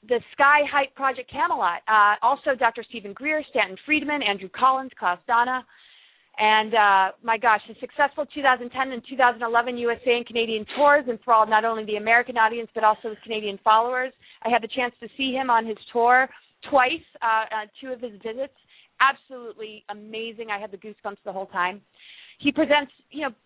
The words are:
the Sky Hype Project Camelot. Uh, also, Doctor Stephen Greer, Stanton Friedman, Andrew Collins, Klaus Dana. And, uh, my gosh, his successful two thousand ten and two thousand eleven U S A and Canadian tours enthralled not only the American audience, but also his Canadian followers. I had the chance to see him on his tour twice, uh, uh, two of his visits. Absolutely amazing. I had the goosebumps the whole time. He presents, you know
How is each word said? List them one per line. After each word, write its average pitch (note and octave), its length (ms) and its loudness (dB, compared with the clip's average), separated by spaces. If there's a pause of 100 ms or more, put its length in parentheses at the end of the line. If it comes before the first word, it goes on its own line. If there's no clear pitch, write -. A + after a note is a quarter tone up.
the A#3+ 120 0 (120)
Sky C#4+ 280 6 (100)
Hype C#4 240 -2
Project C4 360 -4
Camelot. G#3+ 580 -2
Uh, G#3 340 6
also, C4+ 360 0
Doctor A#3 300 0
Stephen G3+ 240 -14
Greer, D4+ 380 -4
Stanton F#3+ 260 -2 (100)
Friedman, D4 360 -2
Andrew G3 340 -4
Collins, C4 420 0
Klaus F3+ 280 -2
Dana. B3 380 0 (760)
And, G#3+ 360 2
uh, G3 480 4
my A3+ 160 -2
gosh, G#3+ 280 2
his A3 140 -20
successful C#4 540 -4
two D4 80 -10
thousand B3 280 0
ten C4 200 -6
and A#3+ 180 -10
two C4+ 80 -12
thousand B3 260 2
eleven A#3+ 360 0
U A#3+ 120 -2
S A#3 160 -4
A B3+ 40 0
and A#3+ 160 0
Canadian A3 400 -4 (100)
tours C#4+ 320 4
enthralled A3 400 2
not A3 160 4
only A3 200 -2
the G#3 120 -6
American A#3 400 0
audience, A3+ 380 0
but A3 100 -2
also G#3+ 260 2
his G#3 120 -14
Canadian G#3+ 400 -8
followers. B3 500 2 (320)
I A3+ 60 -2
had A#3 120 2
the A3 120 -10
chance B3 260 -4
to A3+ 160 -16
see C4+ 160 -4
him C4 180 -4
on A3+ 160 2
his G#3+ 100 -8 (160)
tour B3 360 4 (420)
twice, C#4+ 360 2 (140)
uh, A#3 60 -4
uh, A3 400 -2 (140)
two C4 120 -12
of A#3 80 -12
his A#3 120 -10 (100)
visits. B3 320 -10 (460)
Absolutely A#3 880 -4
amazing. A3 640 -12
I G3+ 100 -6
had G#3 100 -12
the F#3+ 80 -16
goosebumps G#3 460 -14
the G3 80 -10
whole F#3+ 140 -8
time. F#3 340 -4 (580)
He C#4 140 0
presents, D4 400 0 (180)
you D4 120 -10
know C#4 80 -4 (160)